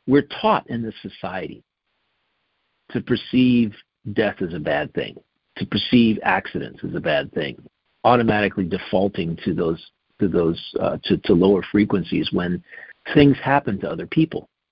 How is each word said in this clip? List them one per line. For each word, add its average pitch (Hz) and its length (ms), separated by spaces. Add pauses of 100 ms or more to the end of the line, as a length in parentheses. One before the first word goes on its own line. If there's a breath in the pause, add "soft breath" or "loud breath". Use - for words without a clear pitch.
We're 139 200 (140)
taught 214 260
in 120 140
this 110 220
society 92 600 (1300)
to 117 120
perceive 120 760 (380)
death 107 280
as 87 140
a 175 40
bad 78 360
thing, - 220 (400)
to 104 100
perceive 113 560
accidents - 600
as - 120
a 170 40
bad - 340
thing, 147 280 (420)
automatically 107 640
defaulting 92 800
to 92 80
those, 85 320 (340)
to 101 80
those, 85 320 (200)
uh, - 240
to, 92 140
to - 160
lower 92 380
frequencies 90 600
when 87 320 (500 loud breath)
things 143 300
happen 135 380
to 78 80
other 82 180
people - 420 (220)